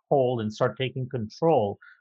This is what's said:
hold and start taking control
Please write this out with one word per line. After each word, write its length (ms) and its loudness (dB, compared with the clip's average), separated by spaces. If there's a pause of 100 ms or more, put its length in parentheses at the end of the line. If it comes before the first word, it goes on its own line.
(100)
hold 300 2
and 120 -4
start 260 0
taking 300 -4
control 720 0 (220)